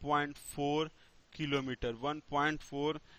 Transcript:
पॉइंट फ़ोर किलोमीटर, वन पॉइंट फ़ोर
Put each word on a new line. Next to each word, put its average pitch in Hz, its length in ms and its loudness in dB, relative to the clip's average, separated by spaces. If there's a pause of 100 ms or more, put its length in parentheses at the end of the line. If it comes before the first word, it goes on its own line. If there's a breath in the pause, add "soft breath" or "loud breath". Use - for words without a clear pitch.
पॉइंट 147 340 2
फ़ोर 147 540 0 (420 soft breath)
किलोमीटर, 135 600 -2
वन 143 260 -2 (100)
पॉइंट 147 300 2
फ़ोर 147 400 -2 (180 soft breath)